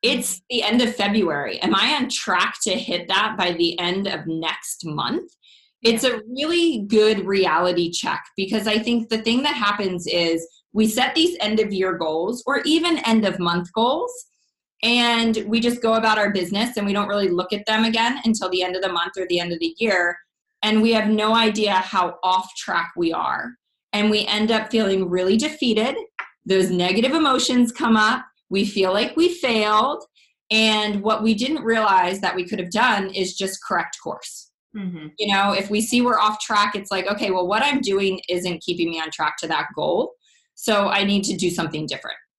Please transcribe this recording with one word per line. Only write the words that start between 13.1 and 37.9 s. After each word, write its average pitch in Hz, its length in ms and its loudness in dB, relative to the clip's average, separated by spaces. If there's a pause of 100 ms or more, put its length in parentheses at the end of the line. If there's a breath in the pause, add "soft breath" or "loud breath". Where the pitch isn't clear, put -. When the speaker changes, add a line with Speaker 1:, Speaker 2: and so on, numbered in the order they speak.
Speaker 1:
of 185 120 -2
month 175 360 -2
goals, 285 380 0 (680)
and 233 640 2
we 220 140 0
just 240 220 0
go 226 120 2
about 220 240 2
our 208 160 2
business 202 440 -2
and 208 100 -2
we 202 60 0
don't 202 140 0
really 202 220 0
look 180 240 -2
at 202 140 -6
them 220 180 2
again 226 400 0
until 214 240 0
the 185 140 0
end 185 120 -4
of 185 60 -2
the 190 100 -2
month 175 260 -2
or 185 120 -4
the 175 100 2
end 175 140 -2
of 165 60 -6
the 165 180 -4
year. 180 400 0 (460)
And 214 180 4
we 226 120 6
have 214 160 2
no 214 260 2
idea 214 380 2
how 185 500 0
off 185 340 2
track 175 400 -4
we 165 160 0
are. 165 380 -4 (420)
And 208 160 2
we 214 160 2
end 214 260 0
up 220 200 0
feeling 196 380 2
really 185 280 2
defeated. 247 580 0 (500)
Those 185 260 2
negative 190 420 2
emotions 254 580 2
come 226 240 2
up. 220 300 2 (240)
We 196 160 0
feel 190 260 2
like 214 240 0
we 339 140 4
failed. 220 720 2 (460 soft breath)
And 214 520 2
what 214 220 0
we 226 120 4
didn't 262 280 -2
realize 196 580 2
that 180 140 -2
we 180 100 -4
could 196 140 -6
have 175 120 -6
done 208 400 2
is 185 260 -4
just 190 260 -6
correct - 400 -4
course. - 460 -12 (260)
Speaker 2:
Mm-hmm. 175 320 -8 (120)
Speaker 1:
You 208 140 0
know, 196 200 2
if 196 160 -4
we 208 120 0
see 240 200 2
we're 240 180 2
off 214 200 0
track, 214 360 0
it's 196 140 -8
like, 190 180 -2
"Okay, 208 220 -2
well, 185 180 0
what 208 140 0
I'm 277 180 0
doing 196 480 0